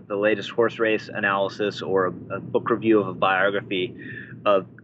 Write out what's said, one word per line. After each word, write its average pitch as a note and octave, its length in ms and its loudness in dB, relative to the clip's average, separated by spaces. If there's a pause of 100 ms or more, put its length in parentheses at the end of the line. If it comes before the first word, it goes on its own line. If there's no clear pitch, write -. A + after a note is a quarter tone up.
the G#2 80 -6
latest G2+ 340 2
horse A2+ 300 0
race A2 340 0
analysis G2 680 0
or F#2 260 2
a, F2 280 -8
a F#2+ 40 -6
book - 300 -2
review A2 300 4
of F#2+ 80 0
a F#2 60 -6
biography F#2+ 840 0 (500)
of, G2 200 4 (180)